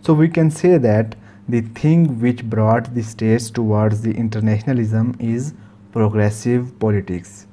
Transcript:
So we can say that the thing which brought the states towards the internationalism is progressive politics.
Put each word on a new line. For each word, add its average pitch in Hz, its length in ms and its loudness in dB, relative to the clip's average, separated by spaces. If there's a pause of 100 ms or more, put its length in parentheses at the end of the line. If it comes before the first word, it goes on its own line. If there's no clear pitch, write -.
So 160 120 2
we 160 140 4
can 160 240 2
say 180 260 2
that 110 380 0 (340)
the 117 120 0
thing 151 580 2
which 120 240 -2
brought 113 500 0
the 117 80 -4
states 110 460 -2
towards 107 540 0
the 113 100 -2
internationalism 113 1040 -2
is 120 360 -4 (380)
progressive 110 840 0
politics. 98 760 -4